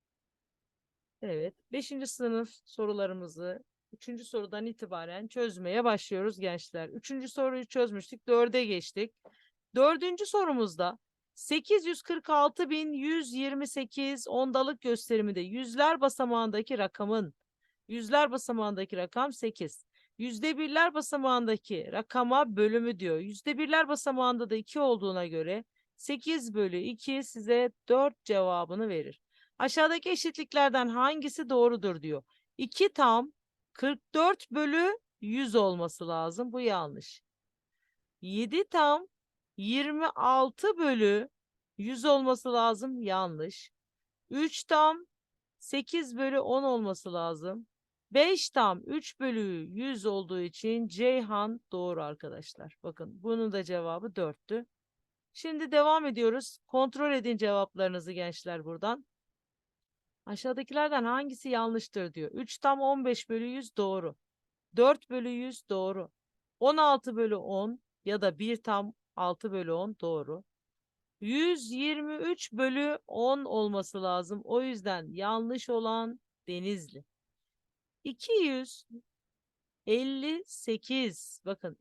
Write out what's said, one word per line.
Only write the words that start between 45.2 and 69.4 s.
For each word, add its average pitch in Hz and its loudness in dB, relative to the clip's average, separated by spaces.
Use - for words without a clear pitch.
sekiz 277 -4
bölü 269 0
on 262 0
olması 214 -2
lazım. 170 -6
Beş 320 4
tam 196 2
üç - -8
bölü 202 -2
yüz 220 -6
olduğu 190 -4
için 220 -2
Ceyhan 220 0
doğru 180 -4
arkadaşlar. 151 -12
Bakın, 165 -12
bunun 226 -2
da 196 -2
cevabı 170 -4
dörttü. 202 -4
Şimdi 311 -6
devam 302 6
ediyoruz. 240 0
Kontrol 269 2
edin 240 0
cevaplarınızı 190 0
gençler 175 -8
buradan. 202 -4
Aşağıdakilerden 262 -2
hangisi 262 -4
yanlıştır 226 -2
diyor. 156 -6
Üç - -10
tam 277 2
on 269 2
beş 247 -2
bölü 226 -2
yüz 247 -8
doğru. 190 -2
Dört 262 6
bölü 247 -4
yüz 247 -8
doğru. 190 -4
On 285 6
altı 277 4
bölü 220 2
on 196 -4
ya 202 -2
da 180 2
bir 226 -2
tam 208 -2
altı 180 -2